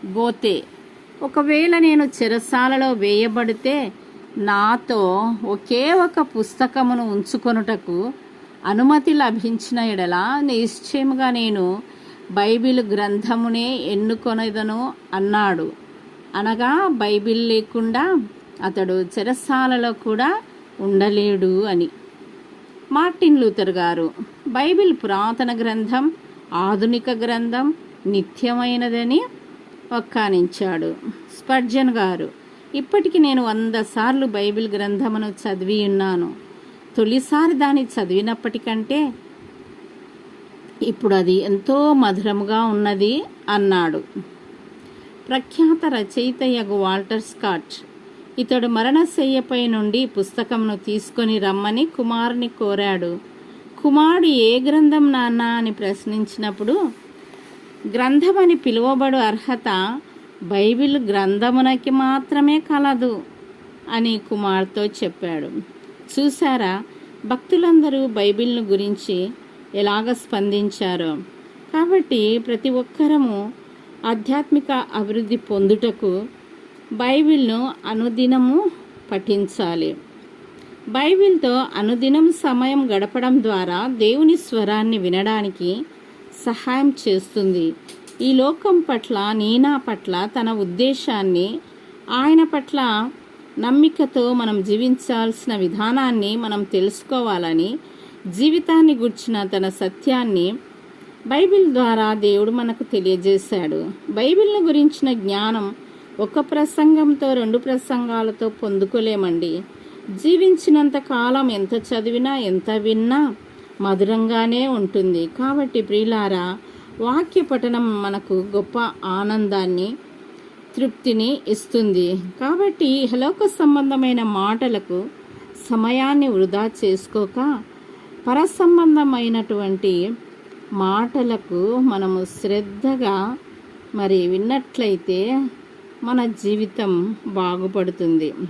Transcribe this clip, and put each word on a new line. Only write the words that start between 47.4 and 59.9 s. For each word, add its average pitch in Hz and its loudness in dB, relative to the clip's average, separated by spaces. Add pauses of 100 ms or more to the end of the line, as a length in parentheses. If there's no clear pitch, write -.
ఇతడు 240 0
మరణశయ్యపై 262 0
నుండి 220 0
పుస్తకంను 214 -4
తీసుకొని 214 -4
రమ్మని 202 0
కుమారుని 240 -4
కోరాడు. 196 -2 (640)
కుమారుడు, 311 4
"ఏ 247 4
గ్రంథం 294 4
నాన్న?" 240 0
అని 233 -2
ప్రశ్నించినప్పుడు, 214 -4 (960)
"గ్రంథమని 294 4
పిలువబడు 262 2
అర్హత 226 -2 (440)